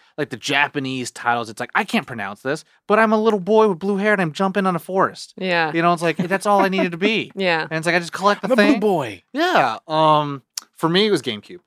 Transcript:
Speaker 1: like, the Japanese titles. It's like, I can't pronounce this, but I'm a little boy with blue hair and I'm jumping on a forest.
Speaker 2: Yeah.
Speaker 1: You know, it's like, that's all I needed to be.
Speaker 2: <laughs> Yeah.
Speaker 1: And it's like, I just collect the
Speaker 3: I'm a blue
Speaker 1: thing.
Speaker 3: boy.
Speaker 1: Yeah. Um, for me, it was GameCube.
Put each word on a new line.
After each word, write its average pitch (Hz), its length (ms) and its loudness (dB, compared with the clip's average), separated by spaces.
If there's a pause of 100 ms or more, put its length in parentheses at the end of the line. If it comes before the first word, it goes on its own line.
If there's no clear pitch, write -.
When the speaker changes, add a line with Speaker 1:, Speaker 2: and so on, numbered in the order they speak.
(180)
Speaker 1:
like, 151 120 -4
the 135 60 -8
Japanese 131 760 -2
titles. 120 400 -2
It's 104 80 -16
like, 120 160 -8
I 196 80 2
can't 190 240 -2
pronounce 104 360 -10
this, 143 220 -4 (220)
but 202 140 0
I'm 220 120 4
a 220 80 2
little 214 200 2
boy 214 260 4
with 180 140 -2
blue 196 160 -2
hair 208 160 0
and 190 100 0
I'm 160 100 -2
jumping 190 340 -2
on 180 100 0
a - 20 -4
forest. 180 580 -2
Speaker 2:
Yeah. 170 360 0
Speaker 1:
You 165 100 0
know, 175 120 4
it's 160 80 -4
like, 165 160 0
that's 185 280 -2
all 202 140 4
I 190 80 2
needed 185 240 0
to 170 60 -10
be. 196 360 -2
Speaker 2:
<laughs> - 0 -
Yeah. 175 280 0
Speaker 1:
And 156 160 -8
it's 160 80 -4
like, 170 100 2
I - 20 2
just 170 140 -4
collect 202 300 0
the 202 60 -4
Speaker 3:
I'm 214 40 2
a 254 40 4
blue 208 160 6
Speaker 1:
thing. 226 80 2
Speaker 3:
boy. 147 420 -2 (100)
Speaker 1:
Yeah. 247 460 0 (100)
Um, 151 540 2 (340)
for 165 120 0
me, 185 180 2
it 214 40 0
was 160 120 0
GameCube. 104 440 -10